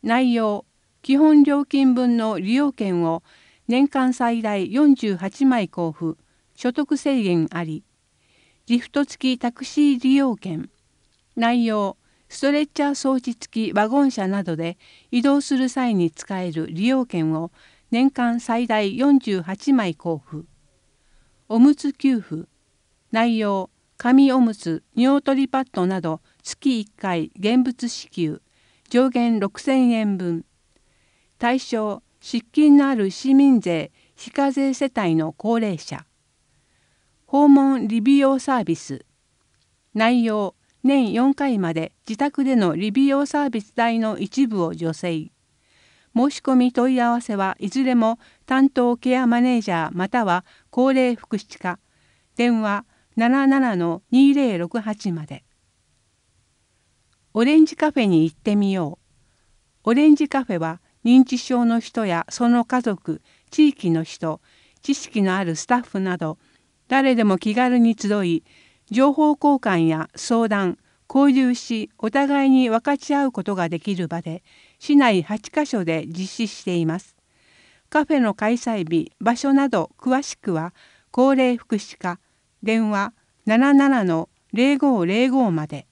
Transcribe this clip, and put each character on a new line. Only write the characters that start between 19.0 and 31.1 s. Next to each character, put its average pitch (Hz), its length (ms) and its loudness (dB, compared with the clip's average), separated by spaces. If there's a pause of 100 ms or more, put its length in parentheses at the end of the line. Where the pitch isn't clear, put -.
十 196 240 -2
八 190 300 -4
枚 202 260 0
交 165 260 -6
付。 160 220 -16 (1000)
お 226 100 0
む 277 160 8
つ 277 180 -6
給 254 280 0
付。 165 260 -12 (640)
内 226 280 0
容、 196 300 -2 (280)
紙 269 340 4
お 262 100 2
む 226 140 2
つ、 165 300 -8 (100)
尿 269 260 2
取 277 220 0
り 262 60 -2
パ 262 120 -2
ッ 262 120 -6
ド 180 140 -2
な 190 140 -2
ど 160 200 -6 (220)
月 - 360 -4
一 208 180 -8
回 175 400 -6
現 233 280 0
物 247 240 -6
支 - 200 -14
給。 160 340 -6 (460)
上 254 200 2
限 240 320 0
六 196 180 -6
千 262 320 2
円 214 260 -2
分。 175 280 -6 (920)